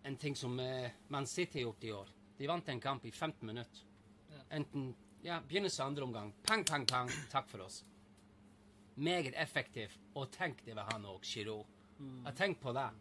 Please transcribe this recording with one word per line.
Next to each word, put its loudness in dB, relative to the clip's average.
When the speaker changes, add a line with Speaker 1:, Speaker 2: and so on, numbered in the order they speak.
Speaker 1:
en -2
ting 0
som, 0
eh, 0
Man 2
City 0
har 2
gjort -8
i -2
år. -4
De -2
vant 2
en 0
kamp 0
i -6
femten -2
minutter. -6
Speaker 2:
Ja. -16
Speaker 1:
Enten, 0
ja, 0
begynnelse 2
av 4
andre 2
omgang. -2
Pang, 6
pang, 4
pang. 4
Takk 4
for -8
oss. -10
Meget 2
effektiv. -2
Og -2
tenk, -2
det -8
var -2
han -2
og -8
Giroud. -2
Speaker 2:
Mm. -8
Speaker 1:
Jeg -4
tenk 4
på 0
det 2